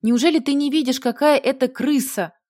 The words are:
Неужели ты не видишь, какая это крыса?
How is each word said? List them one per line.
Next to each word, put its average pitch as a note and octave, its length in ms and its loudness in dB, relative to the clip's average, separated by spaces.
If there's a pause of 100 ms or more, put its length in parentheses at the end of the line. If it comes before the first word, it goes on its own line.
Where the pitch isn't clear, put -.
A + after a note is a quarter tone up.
Неужели B3 380 2
ты C#4+ 140 -2
не C#4+ 160 0
видишь, C4 300 -2
какая C#4 380 2
это C4 300 0
крыса? B3 680 -4 (120)